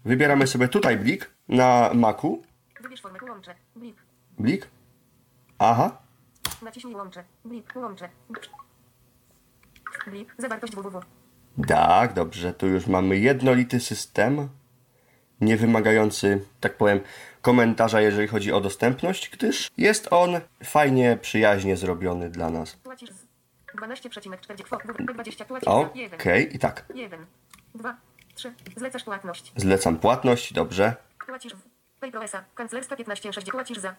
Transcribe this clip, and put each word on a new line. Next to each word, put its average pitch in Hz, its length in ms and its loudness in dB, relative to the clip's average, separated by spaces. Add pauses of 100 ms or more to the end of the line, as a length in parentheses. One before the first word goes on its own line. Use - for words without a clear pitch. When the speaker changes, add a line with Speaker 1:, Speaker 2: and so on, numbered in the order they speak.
Speaker 1:
Wybieramy 139 420 4
sobie 123 200 2
tutaj 127 300 2
blik 123 340 -2 (180)
na 123 440 6
Macu. 117 480 2 (400)
Speaker 2:
Wybierz 254 200 -20
formę. 190 180 -18 (100)
Łącze. 185 260 -20 (200)
Blik. 233 200 -20 (440)
Speaker 1:
Blik? 156 280 0 (920)
Aha. 117 380 4 (640)
Speaker 2:
Naciśnij 233 340 -16
łącze. 185 280 -14 (220)
Blik. 226 300 -18
Łącze. 202 340 -12 (2000)
Blik. 202 300 -16
Zawartość 226 380 -10
W 196 60 -12
W 196 100 -12
W. 185 100 -12 (680)
Speaker 1:
Tak, 87 460 4
dobrze. 87 400 -4
Tu - 140 -2
już 95 200 2
mamy 95 300 2
jednolity 127 640 2
system, 131 680 -2 (920)
nie 110 160 4
wymagający, 107 840 2 (180)
tak - 180 -4
powiem, 101 220 4 (420)
komentarza, 117 600 4
jeżeli 104 260 4
chodzi 104 240 -2
o 98 100 2
dostępność, 131 680 -2
gdyż - 480 -4
jest 208 360 2
on 175 260 4 (240)
fajnie, 131 580 4
przyjaźnie 98 560 2
zrobiony 87 520 -4
dla 85 200 -6
nas. 80 260 -6
Speaker 2:
Płacisz 254 360 -20
z - 140 -20 (500)
dwanaście 220 340 -14
przecinek 190 320 -16
czterdzieści, 202 360 -12
kwot, 214 200 -12 (160)
dwadzieścia, 220 320 -14
płacisz 262 200 -10
za - 60 0
Speaker 1:
Okej, 143 300 0
Speaker 2:
jeden. 117 500 -2
Speaker 1:
i - 80 -10
tak. - 260 -4 (100)
Speaker 2:
Jeden, 175 300 -16 (500)
dwa, 233 200 -12 (400)
trzy. 240 180 -16 (220)
Zlecasz 247 280 -12
płatność. 196 520 -14
Speaker 1:
Zlecam 95 420 2
płatność, 123 560 2
dobrze. 95 420 0 (300)
Speaker 2:
Płacisz 254 300 -16
w - 440 -20
PayPro 233 240 -12
S 208 120 -12
A, 190 80 -12 (120)
kanclerska 247 400 -10
piętnaście 208 380 -10
sześćdziesiąt, 196 220 -12
płacisz 254 220 -10
za 190 220 -10